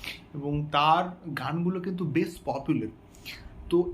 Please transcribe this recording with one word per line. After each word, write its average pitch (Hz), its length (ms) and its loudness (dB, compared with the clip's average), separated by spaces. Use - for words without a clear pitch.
এবং 147 380 -2
তার 165 640 4
গানগুলো 170 460 0
কিন্তু 180 240 -4
বেশ 156 400 0
পপুলার। 123 440 0
তো 175 240 4